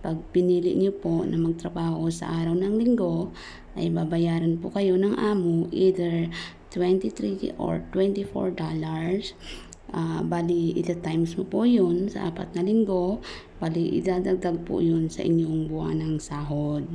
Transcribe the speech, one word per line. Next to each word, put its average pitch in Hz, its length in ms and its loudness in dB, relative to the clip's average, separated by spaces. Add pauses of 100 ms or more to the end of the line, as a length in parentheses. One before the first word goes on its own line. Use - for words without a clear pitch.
pag 160 160 -4 (160)
pinili 180 460 4
niyo 196 180 2
po 165 320 0
na 165 80 0
magtrabaho 165 720 0
sa 165 320 -4
araw 165 160 0
ng 196 220 2
linggo, 185 560 2 (420)
ay 170 160 0
babayaran 165 640 2
po 175 160 -6
kayo 196 240 2
ng 196 240 2
amo 170 540 2
either 170 580 2 (400)
twenty-three 190 840 0
or - 240 -2 (120)
twenty-four 196 600 0
dollars. 160 800 -4 (640)
Ah, 165 240 -2
bali, 170 560 0
ita-times 170 640 0
mo 185 60 -2
po 202 160 0
yun 196 480 4
sa - 180 -4
apat 170 300 -8
na - 20 0
linggo, 190 640 2 (400)
bali, 165 340 0
idadagdag 180 680 0
po - 180 0
yun 165 240 2
sa - 160 -6
inyong 160 480 2
buwanang 160 480 -2
sahod. 147 640 -2 (100)